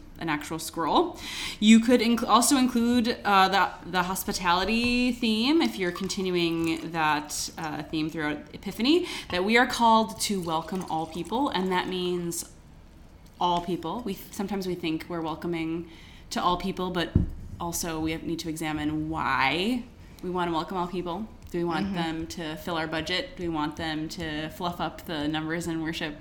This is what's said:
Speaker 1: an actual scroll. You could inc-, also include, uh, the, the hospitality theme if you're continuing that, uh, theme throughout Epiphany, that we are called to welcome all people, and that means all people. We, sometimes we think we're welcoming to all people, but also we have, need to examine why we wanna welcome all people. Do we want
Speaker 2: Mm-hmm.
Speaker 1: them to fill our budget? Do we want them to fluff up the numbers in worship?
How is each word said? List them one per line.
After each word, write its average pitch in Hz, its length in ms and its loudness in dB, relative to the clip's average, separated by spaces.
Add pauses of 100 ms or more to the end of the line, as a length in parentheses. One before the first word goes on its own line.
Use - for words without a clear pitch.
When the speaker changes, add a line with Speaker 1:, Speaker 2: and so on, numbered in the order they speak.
(200)
Speaker 1:
an 165 100 -6
actual 151 300 -4
scroll. 165 580 0 (420)
You 220 200 10
could 240 220 6
inc-, 226 260 2
also 240 300 6
include, 240 680 4
uh, 190 220 8
the, 185 220 4 (200)
the 180 140 2
hospitality 202 1080 2
theme 240 480 4
if 226 180 0
you're 175 140 0
continuing 170 1000 0
that, 151 680 0
uh, 151 260 -6
theme 156 280 -2
throughout 151 260 -4 (160)
Epiphany, 277 540 2 (240)
that 180 120 0
we 226 140 6
are 247 80 8
called 226 560 4
to 196 200 -2
welcome 170 480 -4
all 160 180 -2
people, 220 420 -2
and 185 220 0
that 180 160 0
means 180 580 -2 (960)
all 175 220 2
people. 175 440 -4
We, 196 120 -4 (140)
sometimes 196 360 -4
we 180 80 -2
think 160 340 -2
we're 170 120 -4
welcoming 165 680 -4 (440)
to - 120 -2
all 175 140 4
people, 185 340 -2
but 170 180 0 (500)
also 170 400 -4
we 160 120 0
have, 160 120 -6
need 165 160 -2
to 165 100 -6
examine 156 600 -2
why 156 720 0 (380)
we 180 80 -6
wanna 175 220 0
welcome 170 260 -2
all 175 100 -2
people. 175 400 -6 (240)
Do 175 80 -2
we 170 40 0
want 170 220 0
Speaker 2:
Mm-hmm. 196 100 -4
Speaker 1:
them 165 320 -2
to 160 300 -8
fill 175 180 -6
our 160 120 -2
budget? 170 500 -4
Do 185 60 -8
we 170 60 -2
want 151 280 -2
them 160 320 -4
to 156 400 -6
fluff 175 320 -6
up 160 240 -6
the 151 220 -4
numbers 156 400 -2
in 165 140 -2
worship? 160 400 -4